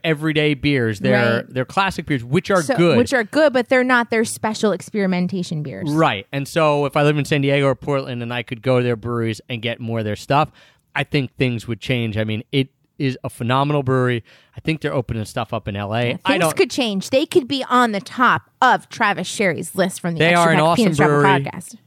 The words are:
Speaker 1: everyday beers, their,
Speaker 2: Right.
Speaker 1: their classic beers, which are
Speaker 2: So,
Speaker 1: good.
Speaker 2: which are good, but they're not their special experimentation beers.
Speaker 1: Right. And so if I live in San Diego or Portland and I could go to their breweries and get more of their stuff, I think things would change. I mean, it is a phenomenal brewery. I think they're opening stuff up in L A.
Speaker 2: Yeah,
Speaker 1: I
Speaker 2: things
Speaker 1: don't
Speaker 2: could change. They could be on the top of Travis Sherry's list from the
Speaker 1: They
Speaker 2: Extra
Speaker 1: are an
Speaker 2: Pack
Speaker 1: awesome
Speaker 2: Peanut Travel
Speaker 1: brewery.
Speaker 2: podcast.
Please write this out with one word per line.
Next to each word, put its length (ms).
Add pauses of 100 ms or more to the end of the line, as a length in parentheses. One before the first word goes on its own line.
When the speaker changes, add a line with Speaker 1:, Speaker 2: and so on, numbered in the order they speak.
Speaker 1:
everyday 500
beers, 460
their, 380
Speaker 2:
Right. 160
Speaker 1:
their 120
classic 400
beers, 200
which 260
are 100
Speaker 2:
So, 140
Speaker 1:
good. 220
Speaker 2:
which 160
are 100
good, 300
but 160
they're 160
not 240
their 160
special 480
experimentation 920
beers. 260
Speaker 1:
Right. 440
And 120
so 400
if 120
I 60
live 140
in 60
San 160
Diego 280
or 80
Portland 460
and 120
I 100
could 180
go 180
to 40
their 140
breweries 420 (100)
and 120
get 180
more 200
of 60
their 120
stuff, 340 (420)
I 120
think 320
things 320
would 100
change. 380
I 80
mean, 260
it 160 (300)
is 260
a 60
phenomenal 520
brewery. 440 (320)
I 20
think 220
they're 120
opening 300
stuff 300
up 160
in 80
L 180
A. 140
Speaker 2:
Yeah, 160
Speaker 1:
I 80
Speaker 2:
things 100
Speaker 1:
don't 140
Speaker 2:
could 120
change. 420
They 140
could 220
be 220
on 240
the 80
top 480 (120)
of 280
Travis 360
Sherry's 480
list 280
from 140
the 40
Speaker 1:
They 140
Speaker 2:
Extra 80
Speaker 1:
are 100
an 60
Speaker 2:
Pack 80
Speaker 1:
awesome 180
Speaker 2:
Peanut 140
Travel 240
Speaker 1:
brewery. 240
Speaker 2:
podcast. 300 (120)